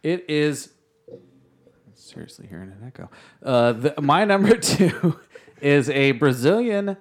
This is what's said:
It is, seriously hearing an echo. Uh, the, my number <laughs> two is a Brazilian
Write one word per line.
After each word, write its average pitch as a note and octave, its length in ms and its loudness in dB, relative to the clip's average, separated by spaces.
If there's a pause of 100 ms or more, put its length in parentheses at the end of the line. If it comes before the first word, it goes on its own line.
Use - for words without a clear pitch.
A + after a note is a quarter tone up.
It F3 240 -4
is, D3+ 440 -4 (1200)
seriously - 520 -20
hearing F#2+ 240 -18
an G2+ 160 -20
echo. - 240 -18 (320)
Uh, A#2+ 300 2
the, B2 280 -4
my D3 240 2
number G#3 320 4
<laughs> - 0 -
two - 640 0 (400)
is C#3+ 300 2
a C#3 220 2
Brazilian G3 880 0